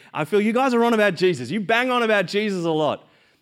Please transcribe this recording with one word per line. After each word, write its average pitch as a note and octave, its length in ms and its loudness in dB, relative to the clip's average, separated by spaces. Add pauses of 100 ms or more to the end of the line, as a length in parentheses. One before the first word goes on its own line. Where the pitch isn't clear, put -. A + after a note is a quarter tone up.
(140)
I D3+ 100 -4
feel G3+ 160 0
you G#3+ 140 0
guys B3+ 180 0
are A#3 100 2
on A#3 120 2
about G#3 200 2
Jesus. D3+ 360 -2
You G#3 100 -4
bang A#3 300 0
on B3 120 0
about G#3+ 240 2
Jesus G3 380 -2
a E3+ 60 0
lot. D3+ 360 0 (360)